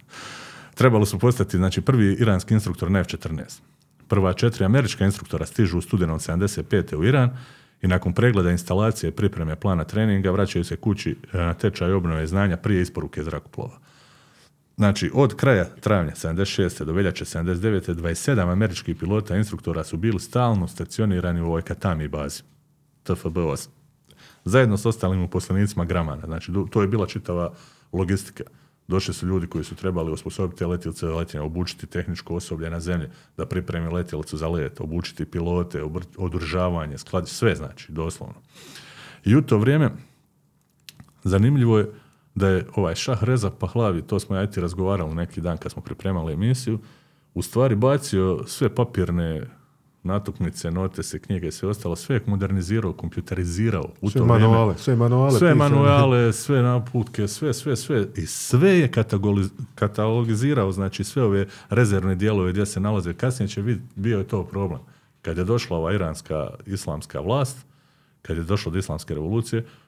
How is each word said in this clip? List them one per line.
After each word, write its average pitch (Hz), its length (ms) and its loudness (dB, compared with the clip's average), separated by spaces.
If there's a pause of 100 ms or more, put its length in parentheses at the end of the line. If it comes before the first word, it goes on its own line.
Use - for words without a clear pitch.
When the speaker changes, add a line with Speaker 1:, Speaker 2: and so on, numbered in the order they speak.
(760)
Speaker 1:
Trebali 113 300 6
su 98 140 -2
postati, 117 380 2
znači, 92 240 2
prvi 107 320 4
iranski 107 400 2
instruktor 92 380 0
na 98 80 4
F 87 80 0
četrnaest. - 540 -10 (460)
Prva 95 260 2
četiri 113 320 0
američka 113 400 2
instruktora 82 400 -2
stižu 90 320 0
u 85 40 0
studenom 82 380 0
sedamdeset 90 500 -2
pete 87 280 0
u 80 60 0
Iran 127 260 4 (520)
i 95 60 2
nakon 90 260 2
pregleda 101 380 4
instalacije, 92 600 0
pripreme 82 440 -2
plana 90 280 0
treninga, 98 480 2
vraćaju 92 320 0
se - 120 -6
kući, - 400 -2 (180)
e, 92 40 -2
na 85 160 0
tečaj 92 380 0
obnove 82 360 0
znanja 92 300 0
prije 98 240 0
isporuke 76 420 -6
zrakoplova. - 560 -8 (1000)
Znači, 101 360 2
od 135 220 4
kraja 113 300 4
travnja 90 500 0
sedamdeset 85 400 -2
šeste 87 300 -2
do 80 80 -4
veljače 90 320 0
sedamdeset 87 360 -2
devete, 95 320 0
dvadeset 82 320 -4
sedam 101 240 2
američkih 92 460 -2
pilota 101 400 -2
i 101 40 2
instruktora 85 440 -4
su 82 140 -8
bili 101 220 0
stalno 113 480 0
stacionirani 90 720 -2
u 85 40 -2
ovoj 82 160 0
Katami 80 460 -4
bazi, 71 340 -8 (640)
T 92 100 -2
F - 120 -6
B 85 160 -2
osam, 71 300 -4 (760)
zajedno 107 320 6
s - 80 -2
ostalim 92 360 0
uposlenicima 90 640 0
Gramana. 80 400 -2
Znači, 80 260 -8
du-, 95 160 -2
to 110 140 2
je 98 60 2
bila 104 200 0
čitava 87 460 -4 (400)
logistika. 95 500 -2 (440)
Došli - 260 -2
su - 140 -6
ljudi 90 200 0
koji 78 160 -6
su - 120 -12
trebali 87 360 -4
osposobiti 87 480 -6
te 87 80 -2
letjelice 87 380 -6
za 80 100 -2
letenje, 82 260 -6
obučiti 85 460 -6
tehničko 85 480 -8
osoblje 82 340 -8
na 82 100 -6
zemlji 82 280 -4 (300)
da 80 80 -6
pripremi 85 440 -4
letjelicu 82 480 -6
za 80 100 -4
let, 80 340 -4
obučiti 82 440 -6
pilote, 85 580 -4
obr-, 78 220 -6 (120)
održavanje, 82 800 -2
sklad-, 90 300 -4
sve, 104 280 2
znači, - 360 -12
doslovno. 80 440 -6 (880)
I 107 100 6
u 151 60 8
to 120 160 2
vrijeme 135 320 4 (1300)
zanimljivo 113 540 4
je 104 140 2 (440)
da 95 140 2
je 92 160 2 (100)
ovaj 85 200 0
Šah 113 280 -2
Reza 110 280 2
Pahlavi, 92 500 0
to 98 180 -2
smo - 160 -4
ja 95 80 0
i 101 80 -4
ti 90 100 -4
razgovarali 87 540 -2
neki 85 260 -6
dan 82 160 -2
kad - 140 -10
smo - 100 -14
pripremali 80 520 -4
emisiju, 113 460 0 (540)
u 90 80 -6
stvari 120 340 2
bacio 101 720 2
sve - 280 -2
papirne 85 720 -2 (560)
natuknice, 90 680 -4
notese, 90 480 -4
knjige 87 280 -4
i 76 40 -6
sve - 180 -4
ostalo, 87 260 -4
sve - 200 -4
je 110 100 0
modernizirao, 98 680 -2
kompjuterizirao 92 1000 -4 (100)
u 104 80 0
Speaker 2:
Sve 131 100 0
Speaker 1:
to 117 60 4
vrijeme. 113 220 8
Speaker 2:
manuale, 113 300 6
sve 131 180 0
manuale 127 360 4
Speaker 1:
Sve 156 220 6
Speaker 2:
pisane. 147 160 6
Speaker 1:
manuale, 139 640 6
sve 135 280 2
naputke, 120 680 0
sve, 135 260 -2
sve, 131 220 -2
sve. 113 400 0
I 82 100 -4
sve 180 540 4
je 131 120 4
katagoliz-, 101 580 2 (260)
katalogizirao, 110 960 2
znači, 95 320 -2
sve 131 200 0
ove 98 220 4 (240)
rezervne 98 460 2
dijelove 95 360 2
gdje 101 140 0
se 98 140 -6
nalaze. 95 340 0
Kasnije 127 340 -2
će 101 140 -6
vid-, 110 200 -2 (140)
bio 104 220 0
je 95 100 -2
to 95 160 -2
problem. 92 360 -4 (420)
Kad 82 160 -6
je 90 60 0
došla 98 340 0
ova 82 160 -2
iranska, 78 540 -4 (180)
islamska 80 540 -8
vlast, 123 380 -2 (640)
kad 80 160 -6
je 85 60 -4
došlo 90 280 -2
do 92 80 -2
islamske 95 340 -6
revolucije, 110 520 -4 (220)